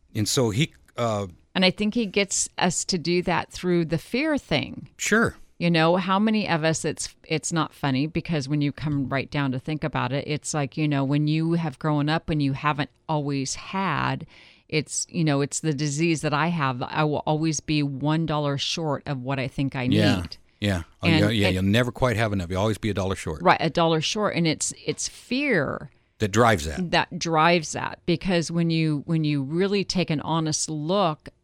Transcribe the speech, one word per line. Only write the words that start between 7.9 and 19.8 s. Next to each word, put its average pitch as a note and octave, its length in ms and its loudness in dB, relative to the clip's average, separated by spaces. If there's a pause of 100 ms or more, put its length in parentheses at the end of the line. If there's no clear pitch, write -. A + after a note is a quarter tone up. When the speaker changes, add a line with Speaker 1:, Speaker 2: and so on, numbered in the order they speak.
Speaker 2:
because D#3 420 -2
when D3 120 2
you C#3+ 100 2
come C#3+ 380 -2
right C3+ 220 -2
down C#3 220 0
to C3 60 -2
think D3+ 240 -6
about B2+ 280 -2
it, C#3 160 -2
it's - 260 -6
like, D3 240 -2
you D#3 100 2
know, C#3 160 2
when D3 240 2
you D#3+ 260 2
have E3 260 -2
grown D3+ 300 0
up E3 200 -2
and D3+ 120 0
you C3+ 120 2
haven't D3 360 -2 (200)
always C#3+ 460 -2
had, C#3 720 -2 (400)
it's, - 420 -4
you E3+ 140 0
know, C#3+ 180 2
it's - 200 -2
the D#3 120 0
disease D3+ 480 0
that D3+ 120 0
I D3 140 2
have. C3+ 360 0
I D#3 220 -2
will D3 200 0
always D#3 360 0
be D3+ 220 0
one C#3+ 420 0
dollar D3 320 0
short D3+ 480 -4
of C3+ 180 -6
what C3+ 160 -4
I B2 80 -2
think C#3 280 -2
I B2+ 80 -4